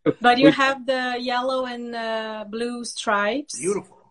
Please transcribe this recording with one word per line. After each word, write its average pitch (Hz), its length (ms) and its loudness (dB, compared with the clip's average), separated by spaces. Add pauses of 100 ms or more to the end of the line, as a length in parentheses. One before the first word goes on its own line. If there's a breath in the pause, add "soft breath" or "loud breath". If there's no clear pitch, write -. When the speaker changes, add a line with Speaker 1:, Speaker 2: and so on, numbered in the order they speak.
Speaker 1:
<laughs> - 180 -2
Speaker 2:
But 240 160 6
you 269 80 6
Speaker 1:
We - 60 10
Speaker 2:
have 269 340 2
the 254 340 -2
yellow 254 460 -2
and, 240 300 -8
uh, 220 540 -6
blue 240 360 -6
stripes. 220 720 -2
Speaker 3:
Beautiful. 185 380 -4 (140)